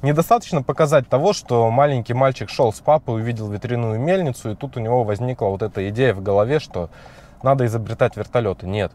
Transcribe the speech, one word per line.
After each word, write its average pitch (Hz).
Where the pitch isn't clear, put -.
недостаточно 156
показать 147
того, 156
что 117
маленький 127
мальчик 127
шел 123
с -
папой, 147
увидел 110
ветряную 113
мельницу, 151
и 101
тут 135
у -
него 117
возникла 110
вот 98
эта 101
идея 117
в 95
голове, 104
что -
надо 131
изобретать 113
вертолеты. 104
Нет. 95